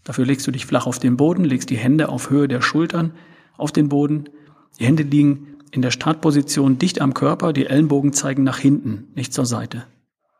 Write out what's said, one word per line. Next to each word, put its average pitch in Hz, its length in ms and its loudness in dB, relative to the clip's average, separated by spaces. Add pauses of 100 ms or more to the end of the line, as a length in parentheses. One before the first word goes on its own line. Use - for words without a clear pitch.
Dafür 127 220 -2
legst 135 220 -2
du 135 40 0
dich 123 140 -8
flach - 220 -2
auf 123 100 -4
den 123 200 0
Boden, 175 260 2
legst 131 260 -2
die 127 80 -2
Hände 139 320 0
auf - 220 -8
Höhe 143 160 2
der 123 140 -4
Schultern 165 520 -2 (420)
auf - 160 -6
den 151 180 2
Boden. 147 400 0 (500)
Die 117 60 -2
Hände 156 180 4
liegen 143 540 2 (140)
in 131 100 -2
der 123 100 0
Startposition 143 880 2
dicht - 200 0
am 139 140 0
Körper, 160 400 0
die 135 140 0
Ellenbogen 143 460 2
zeigen 135 300 -2
nach 127 140 0
hinten, 131 560 0
nicht - 200 -8
zur 135 120 -2
Seite. 117 380 -6 (560)